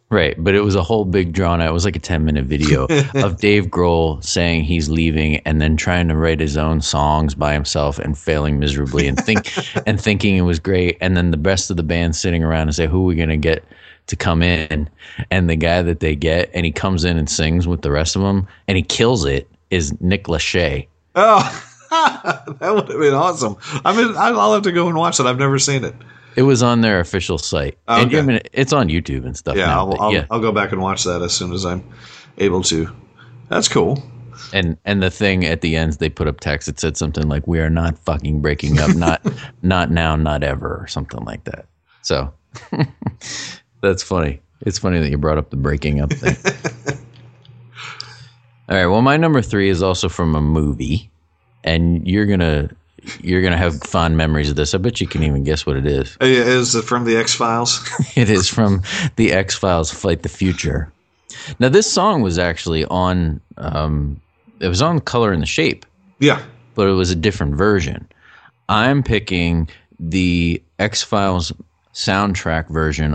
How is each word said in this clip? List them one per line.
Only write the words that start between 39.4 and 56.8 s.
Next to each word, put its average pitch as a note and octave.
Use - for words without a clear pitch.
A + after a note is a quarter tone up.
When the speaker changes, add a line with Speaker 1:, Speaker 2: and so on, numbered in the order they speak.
Speaker 2:
<laughs> -
Speaker 1:
not F2+
now, D#2+
not D2+
ever," C#2
or -
something -
like A1
that. -
So C2+
<laughs> -
that's F#2+
funny. D2+
It's -
funny F2+
that D2+
you C#2+
brought D2+
up C#2+
the C2+
breaking D2
up D2
thing. -
Speaker 2:
<laughs> -
Speaker 1:
All F#2+
right. F#2
Well, G2+
my C#3
number D#3+
three G2
is F#2
also F#2+
from E2+
a D#2
movie, D2+
and E2
you're G2+
gonna, D#2+
you're F2+
gonna F2+
have E2+
fond E2
memories D2+
of C#2+
this. D2+
I G2
bet A#2
you -
can D#2
even C#2+
guess D2+
what D2
it C2+
is. C2+
Speaker 2:
Uh, C3
yeah, B2+
is B2
it A2+